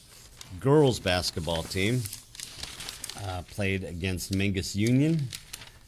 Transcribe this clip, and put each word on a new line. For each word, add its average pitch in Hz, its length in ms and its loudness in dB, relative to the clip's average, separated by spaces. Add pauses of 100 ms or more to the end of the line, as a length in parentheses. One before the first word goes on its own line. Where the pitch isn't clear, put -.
(600)
girls 135 400 6
basketball 85 640 0
team, 104 380 2 (1200)
uh, 92 180 -6 (100)
played 95 320 0
against 87 480 -4
Mingus 95 420 0
Union. 131 540 4 (600)